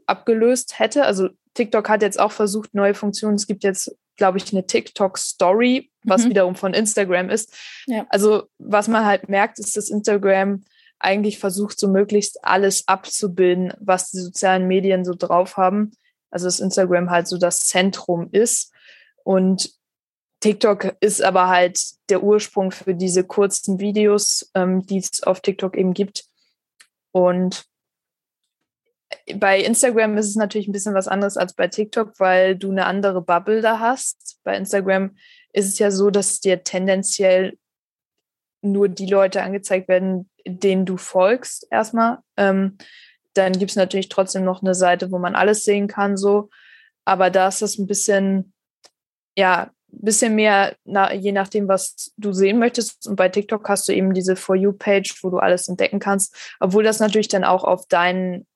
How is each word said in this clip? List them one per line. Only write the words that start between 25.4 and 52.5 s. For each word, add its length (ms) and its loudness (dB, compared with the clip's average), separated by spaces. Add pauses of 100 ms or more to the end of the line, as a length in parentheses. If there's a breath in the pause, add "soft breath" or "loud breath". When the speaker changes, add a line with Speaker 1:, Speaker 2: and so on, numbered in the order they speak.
Speaker 1:
TikTok 360 -4
eben 160 0
gibt. 320 -6 (840)
Und 540 0 (1700)
bei 240 4
Instagram 580 2
ist 120 0
es 60 -6
natürlich 320 -2
ein 40 -4
bisschen 220 -4
was 140 0
anderes 300 -2
als 160 -2
bei 140 0
TikTok, 520 -4
weil 360 4
du 160 -6
eine 140 0
andere 360 0
Bubble 400 0
da 180 0
hast. 640 -6
Bei 120 -4
Instagram 600 -2 (380 soft breath)
ist 140 0
es 120 -4
ja 120 2
so, 180 2
dass 300 0
dir 240 0
tendenziell 920 0 (1040)
nur 280 2
die 180 -8
Leute 360 2
angezeigt 440 -4
werden, 420 0 (180)
denen 380 0
du 120 -2
folgst 720 0
erstmal. 480 0 (180)
Ähm, 400 0 (560 loud breath)
dann 200 2
gibt's 220 -2
natürlich 340 -2
trotzdem 340 -2
noch 180 -2
eine 140 0
Seite, 360 2
wo 80 -4
man 160 -4
alles 280 2
sehen 240 0
kann, 300 -2
so. 320 0 (560 soft breath)
Aber 240 2
da 180 2
ist 140 -6
das 160 -4
ein 100 -4
bisschen, 640 0 (840)
ja, 340 2 (220)
ein 120 -14
bisschen 300 2
mehr, 400 4 (100)
na-, 280 0
je 180 -4
nachdem, 360 -2
was 500 -4
du 160 -6
sehen 260 2